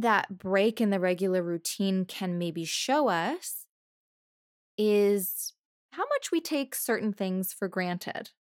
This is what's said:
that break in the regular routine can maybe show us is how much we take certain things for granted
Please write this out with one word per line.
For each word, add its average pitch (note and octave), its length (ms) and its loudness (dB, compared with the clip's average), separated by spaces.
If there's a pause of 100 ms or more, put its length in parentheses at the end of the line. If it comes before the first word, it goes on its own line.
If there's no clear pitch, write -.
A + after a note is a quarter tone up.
that G#3 380 2
break G3 420 2
in G#3+ 100 4
the G3 100 2
regular F#3 420 2
routine F#3 600 0
can F3+ 340 -4
maybe E3+ 260 -4
show C4+ 440 0
us G3 580 -2 (1120)
is G#3 760 2 (360)
how E4 140 -4
much C#5 260 -2
we E4+ 100 0
take C#4 360 -4
certain A3 360 0
things F#3+ 400 -4
for - 140 -6
granted F3+ 640 -4 (120)